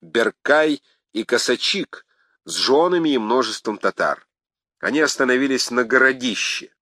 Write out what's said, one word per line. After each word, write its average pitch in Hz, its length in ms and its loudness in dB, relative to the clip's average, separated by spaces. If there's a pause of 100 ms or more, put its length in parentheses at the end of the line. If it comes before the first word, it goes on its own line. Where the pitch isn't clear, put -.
Беркай 147 800 0 (300)
и 110 120 -6
Косачик - 800 -2 (400)
с 82 100 -10
женами 165 540 2
и 135 80 2
множеством 110 600 -2
татар. 85 480 -4 (540)
Они 131 220 0
остановились 131 720 0
на 123 120 0
Городище 127 1000 0